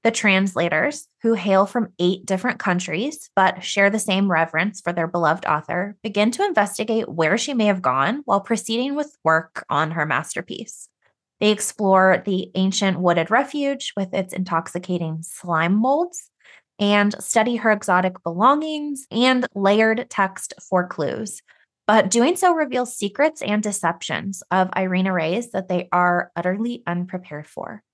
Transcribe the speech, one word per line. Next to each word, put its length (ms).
The 80
translators, 960
who 120
hail 320
from 340
eight 260
different 340
countries 760
but 280
share 260
the 100
same 320
reverence 480
for 140
their 140
beloved 380
author, 560
begin 300
to 140
investigate 640
where 280
she 160
may 120
have 160
gone 440
while 140
proceeding 560
with 280
work 460
on 220
her 140
masterpiece. 840
They 100
explore 760
the 300
ancient 440
wooded 320
refuge 680
with 160
its 200
intoxicating 880
slime 520
molds 540
and 420
study 360
her 140
exotic 520
belongings 880
and 440
layered 560
text 420
for 180
clues. 540
But 240
doing 240
so 180
reveals 420
secrets 460
and 220
deceptions 880
of 260
Irina 340
Rey's 400
that 160
they 240
are 440
utterly 500
unprepared 640
for. 340